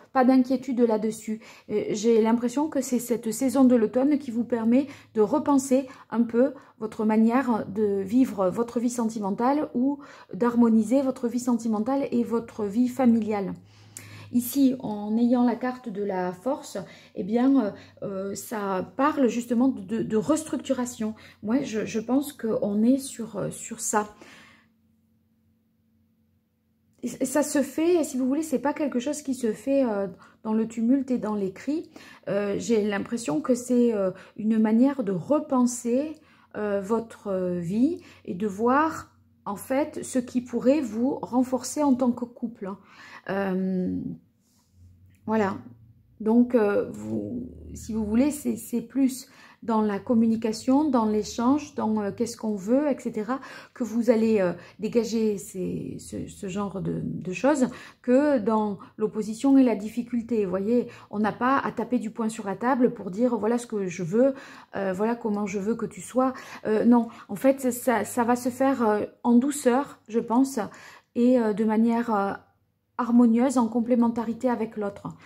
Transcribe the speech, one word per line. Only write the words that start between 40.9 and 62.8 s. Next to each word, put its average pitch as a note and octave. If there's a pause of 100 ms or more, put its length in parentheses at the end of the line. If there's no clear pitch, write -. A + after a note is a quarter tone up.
renforcer B3+
en C#4
tant B3
que A#3+
couple, A#3
hein. G3 (520)
Euh, F#3 (1300)
voilà. G#3+ (680)
Donc, A#3+
euh, G3+
vous, G#3 (240)
si -
vous A3
voulez, A#3
c'est, A#3
c'est -
plus B3+ (340)
dans A3
la G#3
communication, A3+
dans B3
l'échange, A#3
dans, A3
euh, G3+
qu'est-ce A3+
qu'on G#3+
veut, B3
et C4
cetera, A3+ (360)
que -
vous A3
allez, A3
euh, F3 (260)
dégager G#3+
ces, F3+
ce, -
ce -
genre F#3+
de, E3
de -
choses B3+ (340)
que C#4
dans G#3+ (180)
l'opposition A3
et C4+
la A#3
difficulté. A3+
Vous F#3
voyez, A3 (240)
on G#3
n'a G#3+
pas C4
à G#3
taper A#3+
du G#3+
poing A3
sur A3
la G3
table B3